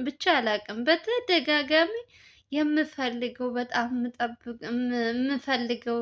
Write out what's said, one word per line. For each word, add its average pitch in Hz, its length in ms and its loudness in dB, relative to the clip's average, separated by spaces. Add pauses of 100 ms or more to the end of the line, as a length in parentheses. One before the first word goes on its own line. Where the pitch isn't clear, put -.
ብቻ 294 300 0
አላውቅም። 220 500 -2
በተደጋጋሚ 320 1080 2 (580)
የምፈልገው፣ 262 1000 -2
በጣም 240 400 -2
የምጠብቅ-፣ 240 720 -4
የም-፣ 240 240 -2 (260)
የምፈልገው 240 880 0